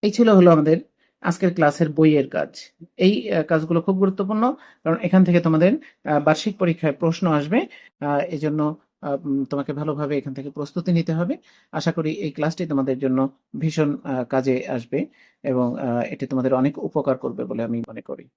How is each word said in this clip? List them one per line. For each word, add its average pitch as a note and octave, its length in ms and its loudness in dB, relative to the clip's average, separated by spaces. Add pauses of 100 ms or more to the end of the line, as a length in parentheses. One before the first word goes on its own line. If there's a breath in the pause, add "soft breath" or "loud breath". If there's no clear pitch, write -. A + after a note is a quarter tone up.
এই G#3+ 80 2
ছিল A3+ 180 4
হলো F#3 220 10
আমাদের D#3 280 6 (440)
আজকের F3 320 -2
ক্লাসের D#3 340 2
বইয়ের D3+ 400 4
কাজ। - 220 -4 (460)
এই, G#3 360 2
আহ, E3 100 0
কাজগুলো D#3+ 400 0
খুব F#3+ 140 0
গুরুত্বপূর্ণ, G3 480 0 (400 soft breath)
কারণ - 180 0
এখান F#3 220 6
থেকে F3 160 4
তোমাদের, E3 320 4 (320 loud breath)
আহ, D3 160 2
বার্ষিক D#3 380 0
পরীক্ষায় E3 340 0
প্রশ্ন E3 400 0
আসবে। D3+ 280 0 (400 loud breath)
আহ, C#3+ 180 0 (100)
এজন্য, D3+ 320 -4 (400)
আহ, C#3+ 260 -6
উম, C#3 180 -2
তোমাকে C#3 280 -6
ভালোভাবে D3 460 -4
এখান C3+ 160 -8
থেকে C#3 160 -12
প্রস্তুতি D#3 420 -6
নিতে E3+ 200 0
হবে। F3 220 -2 (380 soft breath)
আশা D#3+ 200 -4
করি D#3 200 -4
এই D#3+ 180 -6
ক্লাসটি D#3+ 360 -4
তোমাদের C3+ 320 -2
জন্য C3 200 0 (400)
ভীষণ, D#3 460 0
আহ, C3 200 -4
কাজে C3 440 -2
আসবে B2 300 -6 (460 soft breath)
এবং, B2+ 340 -2
আহ, A#2+ 240 -2
এটি - 240 -8
তোমাদের C3 280 -2
অনেক C3 240 0
উপকার C3+ 400 -4
করবে - 260 -8
বলে A#2 180 -8
আমি A#2 260 -4
মনে A#2 120 -16
করি। - 240 -14 (120)